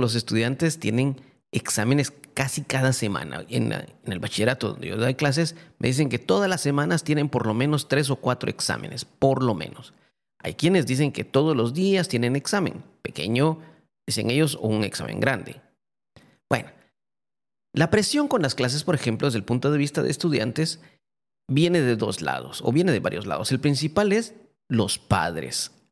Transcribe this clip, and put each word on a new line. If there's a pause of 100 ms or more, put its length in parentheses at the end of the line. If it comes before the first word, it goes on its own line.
los
estudiantes
tienen (300)
exámenes (220)
casi
cada
semana.
En
la, (180)
en
el
bachillerato
donde
yo
doy
clases, (220)
me
dicen
que
todas
las
semanas
tienen
por
lo
menos
tres
o
cuatro
exámenes,
por
lo
menos. (480)
Hay
quienes
dicen
que
todos
los
días
tienen
examen, (180)
pequeño, (480)
dicen
ellos,
o
un
examen
grande. (880)
Bueno, (1040)
la
presión
con
las
clases,
por
ejemplo,
desde
el
punto
de
vista
de
estudiantes, (720)
viene
de
dos
lados,
o
viene
de
varios
lados.
El
principal
es (340)
los
padres, (200)